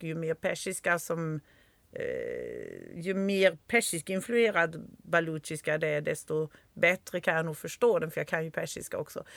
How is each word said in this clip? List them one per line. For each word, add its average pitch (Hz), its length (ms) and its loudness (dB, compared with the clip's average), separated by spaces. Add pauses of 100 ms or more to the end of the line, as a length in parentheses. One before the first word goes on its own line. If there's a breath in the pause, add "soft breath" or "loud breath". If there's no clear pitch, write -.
ju 160 140 -6
mer 160 200 -2
persiska 175 640 0
som... 160 420 -2 (520 soft breath)
Eh, 60 1120 -8
ju 190 100 -2
mer 190 520 4
persisk 226 440 2
influerad 185 760 2 (140)
baluchiska 160 800 0
det 156 100 0
är, 151 120 0
desto 156 480 -2 (260 soft breath)
bättre 180 460 2
kan 170 140 2
jag 160 120 2
nog 156 100 -4
förstå 190 420 4
den, 160 120 -2
för 151 100 -4
jag 151 80 -4
kan 165 160 0
ju 160 60 -8
persiska - 480 -6
också. - 260 -8 (120 loud breath)